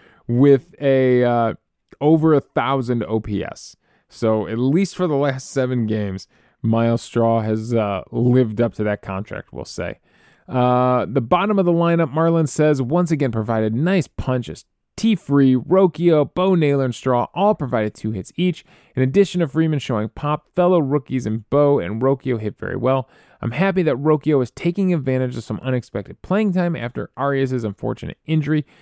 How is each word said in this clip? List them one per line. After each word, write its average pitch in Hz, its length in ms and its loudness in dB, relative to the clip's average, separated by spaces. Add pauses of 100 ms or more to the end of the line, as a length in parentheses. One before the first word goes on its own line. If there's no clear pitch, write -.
(260)
with 131 540 4
a, 131 460 4
uh, 117 300 0 (440)
over 156 340 4
a 143 60 6
thousand 123 640 -2
O 110 160 -2
P 101 240 -6
S. - 320 -14 (320)
So 110 400 -2
at 110 100 -6
least 143 380 0
for 180 120 -2
the 156 80 0
last 139 340 -2
seven 127 360 -2
games, 104 440 -6 (320)
Myles 113 400 2
Straw 113 400 0
has, 110 320 -4
uh, 104 360 0
lived 120 520 2
up 117 140 0
to 107 100 -4
that 104 160 -2
contract, 98 500 -10
we'll - 140 -12
say. - 340 -10 (480)
Uh, 123 600 0
the 127 140 -2
bottom 185 380 0
of 185 60 2
the 175 60 2
lineup, 170 400 0
Marlin 165 360 0
says, 151 340 2
once 156 300 0
again 139 200 0
provided 110 440 -2
nice 170 320 0
punches. - 580 -6 (320)
T 220 160 0
Free, 139 420 4
Rocchio, 170 800 2
Bo 185 220 2
Naylor, 139 300 2
and 123 100 -4
Straw 123 400 0
all 202 180 2
provided 117 400 -2
two - 200 -6
hits 95 220 -8
each. - 300 -2 (300)
In 131 80 2
addition 175 380 2
to 165 60 0
Freeman 156 300 0
showing 110 320 -4
pop, - 460 -6
fellow 180 240 4
rookies 131 480 -2
and 107 240 -6
Bo 143 260 4
and 104 240 -4
Rocchio 131 380 0
hit 104 180 -8
very - 180 -8
well. 127 320 -2 (340)
I'm 117 100 -4
happy 180 320 0
that 147 140 0
Rocchio 147 440 2
is 120 80 -2
taking 185 420 -2
advantage 131 460 -2
of 113 60 -8
some - 180 -6
unexpected 123 600 -6
playing 202 300 0
time 175 220 0
after - 400 -8
Arias' 135 480 -2
unfortunate 110 640 -8
injury. 151 400 0 (160)